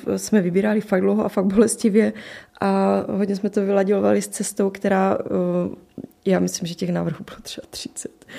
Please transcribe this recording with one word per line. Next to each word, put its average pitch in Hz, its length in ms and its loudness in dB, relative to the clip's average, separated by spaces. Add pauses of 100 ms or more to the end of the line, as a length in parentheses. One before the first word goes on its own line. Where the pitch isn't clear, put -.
(160)
jsme 202 240 2
vybírali 196 400 2
fakt 196 200 0
dlouho 202 240 2
a 214 40 -2
fakt 190 180 0
bolestivě 214 680 4 (480)
a 196 480 2
hodně 202 280 -2
jsme 196 140 -2
to 208 140 0
vylaďovali 196 580 2
s 196 60 -10
cestou, - 420 -2
která, 190 500 0
eh, 180 560 -2 (500)
já 185 120 4
myslím, 180 280 -2
že 170 80 -8
těch 175 180 -4
návrhů 170 320 -4
bylo - 180 -18
třeba - 280 -14
třicet. - 560 -14 (120)